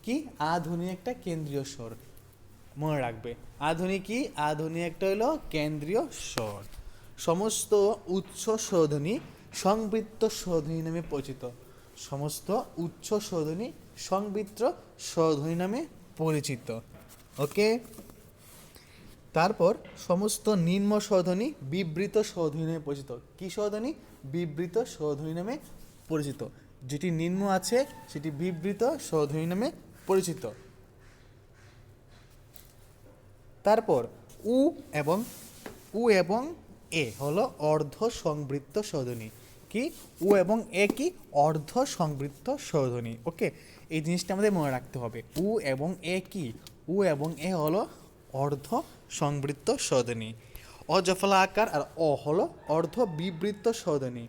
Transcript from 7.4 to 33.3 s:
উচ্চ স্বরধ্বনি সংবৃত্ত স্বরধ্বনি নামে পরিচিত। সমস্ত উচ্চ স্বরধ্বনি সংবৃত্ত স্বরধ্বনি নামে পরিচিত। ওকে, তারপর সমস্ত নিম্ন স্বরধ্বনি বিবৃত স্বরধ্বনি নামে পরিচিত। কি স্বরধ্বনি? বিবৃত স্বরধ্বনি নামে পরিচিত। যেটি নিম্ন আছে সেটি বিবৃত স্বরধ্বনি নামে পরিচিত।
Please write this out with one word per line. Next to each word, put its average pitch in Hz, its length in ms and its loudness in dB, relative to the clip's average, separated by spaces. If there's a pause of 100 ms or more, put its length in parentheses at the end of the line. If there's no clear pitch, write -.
উচ্চ 185 440 -2
স্বরধ্বনি 165 680 2 (340)
সংবৃত্ত 220 760 0
স্বরধ্বনি 165 540 -2
নামে 165 280 -4
পরিচিত। 135 400 -6 (580)
সমস্ত 143 400 -6 (280)
উচ্চ 170 380 -4
স্বরধ্বনি 190 580 -2 (240)
সংবৃত্ত 208 760 -2 (280)
স্বরধ্বনি 160 560 2
নামে 202 320 -2 (300)
পরিচিত। 143 640 -2 (580)
ওকে, 208 400 2 (1600)
তারপর 170 360 8 (340)
সমস্ত 196 400 2 (220)
নিম্ন 202 240 4 (140)
স্বরধ্বনি 185 400 4 (260)
বিবৃত 180 440 0 (140)
স্বরধ্বনি 160 380 0
নামে 160 180 -2
পরিচিত। 139 240 -6 (280)
কি 185 160 -8
স্বরধ্বনি? 214 360 0 (420)
বিবৃত 170 440 -2 (180)
স্বরধ্বনি 151 460 -2
নামে 220 140 -4 (560)
পরিচিত। 147 300 -2 (500)
যেটি 147 180 -2 (120)
নিম্ন 180 200 0 (180)
আছে 233 200 2 (320)
সেটি 151 180 -6 (120)
বিবৃত 185 420 -2 (240)
স্বরধ্বনি 156 460 0
নামে 220 160 0 (380)
পরিচিত। 185 380 2 (3250)